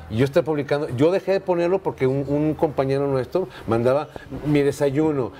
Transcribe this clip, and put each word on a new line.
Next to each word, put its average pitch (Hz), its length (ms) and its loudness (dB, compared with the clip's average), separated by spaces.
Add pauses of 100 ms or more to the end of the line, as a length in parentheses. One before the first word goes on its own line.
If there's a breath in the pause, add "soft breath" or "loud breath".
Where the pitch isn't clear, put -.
(100)
yo 113 160 2
estoy 147 160 2
publicando, 147 520 -2
yo 143 160 4
dejé 185 220 0
de 196 80 2
ponerlo 180 380 0
porque 135 280 -2
un, 135 220 0
un 151 240 0
compañero 139 540 0
nuestro 139 420 -2 (180 loud breath)
mandaba 123 420 2 (360 loud breath)
mi 147 160 4
desayuno, 143 800 0